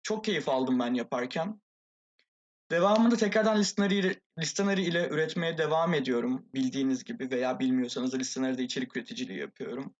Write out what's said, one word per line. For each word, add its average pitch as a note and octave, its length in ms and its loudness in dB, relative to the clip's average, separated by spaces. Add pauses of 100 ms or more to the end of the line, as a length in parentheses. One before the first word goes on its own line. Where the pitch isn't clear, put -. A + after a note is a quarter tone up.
Çok G#3+ 220 -4
keyif E3+ 240 -2
aldım C3 300 2
ben A#2+ 160 0
yaparken. C3 640 -4 (1080)
Devamında G#3+ 460 6
tekrardan G#3+ 420 2
Listenary, G3 540 2 (260)
Listenary G3 500 0
ile E3+ 200 0
üretmeye D#3+ 500 -2
devam D#3+ 360 2
ediyorum. B2+ 600 0
Bildiğiniz C3 500 0
gibi B2+ 260 -8
veya B2+ 280 -2
bilmiyorsanız B2+ 540 0
da C3+ 40 -4
Listenary'de C3 460 -2
içerik B2+ 340 -6
üreticiliği A#2 420 -8
yapıyorum. - 600 -10